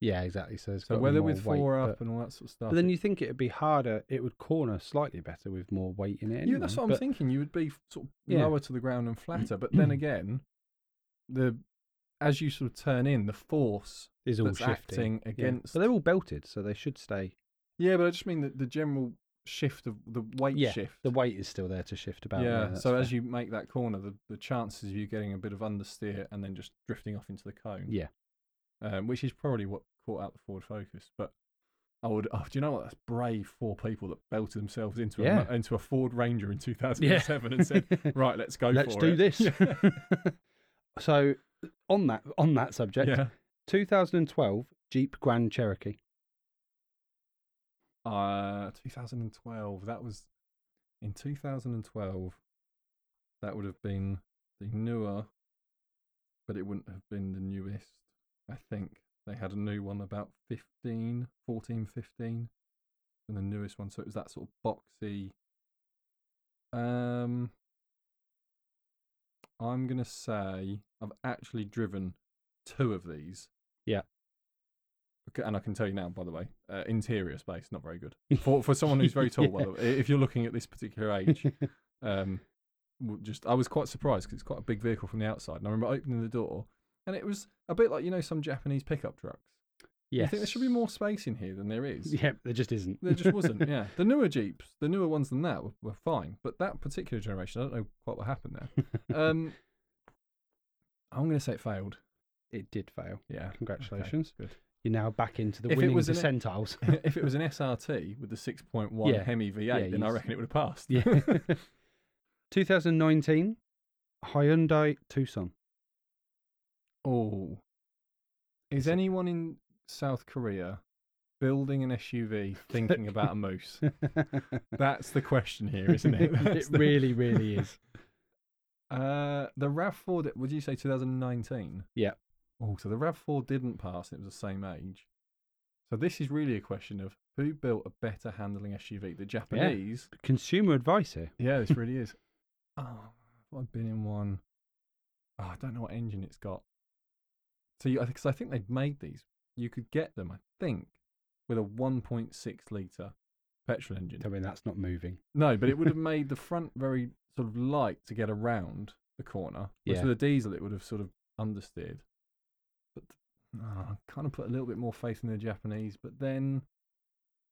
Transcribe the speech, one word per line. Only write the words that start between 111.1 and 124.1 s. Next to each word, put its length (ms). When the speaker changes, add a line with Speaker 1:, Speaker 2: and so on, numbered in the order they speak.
Speaker 1:
<laughs> 680
Two 140
thousand 340
nineteen, 580
Hyundai 720
Tucson. 420
Speaker 2:
Oh. 540
Is 100
Speaker 1:
Is 80
it 40
Speaker 2:
anyone 360
in 280
South 400
Korea 540
building 420
an 100
S 200
U 140
V 300
thinking 400
about 240
a 20
moose? 460